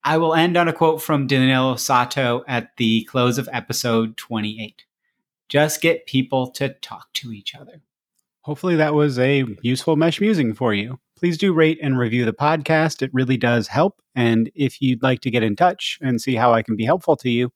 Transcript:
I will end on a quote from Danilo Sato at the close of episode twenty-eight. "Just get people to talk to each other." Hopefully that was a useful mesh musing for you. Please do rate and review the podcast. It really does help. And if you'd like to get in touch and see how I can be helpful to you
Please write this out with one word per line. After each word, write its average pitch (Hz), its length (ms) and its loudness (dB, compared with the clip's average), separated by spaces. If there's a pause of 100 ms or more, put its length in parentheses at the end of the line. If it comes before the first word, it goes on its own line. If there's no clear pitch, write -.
I 160 140 2
will 160 160 2
end 170 240 2
on 170 100 2
a 156 40 -2
quote 160 300 0
from 139 240 -2
Danilo 131 500 2
Sato 123 680 0
at 120 300 -6
the 113 280 2
close 123 340 0
of 131 140 -6
episode 113 680 -4
twenty-eight. 107 680 -10 (640)
"Just 151 320 0
get 165 240 0
people 131 480 -2
to 139 160 -6
talk - 460 -16
to 120 180 -10
each 101 220 -14
other." - 260 -20 (600)
Hopefully 165 340 -2
that 151 180 2
was 147 240 2
a 135 260 2 (180)
useful 127 340 0
mesh 160 240 0
musing 175 320 2
for 110 220 0
you. 117 260 -6 (160)
Please 175 220 -2
do 190 160 2
rate 156 280 4
and 135 160 0
review 120 280 0
the 110 80 -2
podcast. 156 680 0
It 135 140 -6
really 127 240 0
does 120 280 0
help. 170 360 -2 (120)
And 117 400 2
if 139 280 -4
you'd 127 200 0
like 131 180 0
to 131 100 -6
get 117 120 0
in 107 140 -2
touch - 460 0
and 123 180 -2
see 131 140 -2
how 117 180 4
I 113 100 2
can 113 140 -4
be 110 80 -4
helpful 160 320 0
to 127 140 -4
you 120 260 0